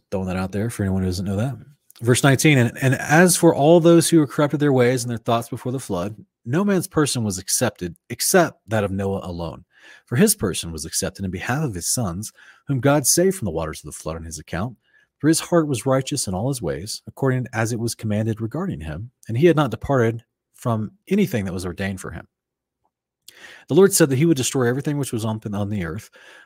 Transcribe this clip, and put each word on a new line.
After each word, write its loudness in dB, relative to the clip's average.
throwing -4
that -4
out -4
there -4
for -4
anyone 0
who -2
doesn't -4
know -4
that. -4
Verse 2
nineteen, 4
"And, 2
and 2
as 4
for 6
all 6
those 6
who 6
corrupted 0
their 2
ways 4
and -6
their -4
thoughts -2
before -8
the -6
flood, -6
no -2
man's 0
person 0
was -2
accepted -4
except 0
that 0
of -4
Noah -4
alone. -10
For -6
his 4
person -4
was -10
accepted -6
in -4
behalf -4
of -4
his -8
sons, -4
whom -2
God 2
saved 2
from -8
the -4
waters -6
of -20
the -14
flood -10
on -12
his -14
account. -8
For 0
his 2
heart 2
was -4
righteous -2
in -4
all -4
his -4
ways, -8
according -2
as -2
it -6
was -4
commanded -2
regarding -6
him, -10
and -4
he 6
had 6
not 0
departed 0
from -4
anything 0
that -6
was -6
ordained -6
for -12
him." -14
The 0
Lord 8
said 4
that 2
he 4
would 4
destroy 0
everything -2
which -4
was -4
on, -4
on -4
the -4
earth, -10